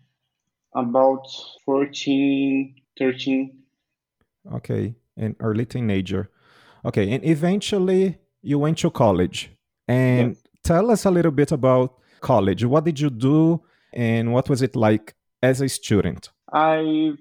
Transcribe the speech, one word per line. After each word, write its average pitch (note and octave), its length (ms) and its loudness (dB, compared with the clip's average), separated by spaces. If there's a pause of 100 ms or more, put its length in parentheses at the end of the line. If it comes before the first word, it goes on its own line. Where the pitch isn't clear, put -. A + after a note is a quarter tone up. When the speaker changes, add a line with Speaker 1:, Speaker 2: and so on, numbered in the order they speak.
(760)
Speaker 1:
about C3 500 0 (400)
fourteen, C#3 1120 -2 (240)
thirteen. C3+ 640 -4 (880)
Speaker 2:
Okay, A2+ 400 -6 (240)
an A2 220 -6
early A2+ 260 -2
teenager. G2 640 -4 (560)
Okay, G#2 280 -2
and C3+ 120 -4
eventually F#3 920 0 (240)
you C#3+ 160 0
went D#3 200 0
to F3 120 0
college. F#2 580 0 (380)
And B2 480 2
Speaker 1:
Yes. - 80 -20 (200)
Speaker 2:
tell F#3+ 280 2
us G3 140 0
a G3 60 4
little E3+ 200 2
bit C#3 200 0
about C3 460 2 (220)
college. A2 440 2
What D3 220 2
did D#3 140 -2
you D3 100 0
do, D#3 520 2 (300)
and A#2 420 0
what B2+ 160 0
was B2+ 120 0
it B2+ 140 -2
like A2 400 0 (260)
as B2+ 200 2
a C#3 60 -2
student? - 600 -2 (240)
Speaker 1:
I D#3 680 0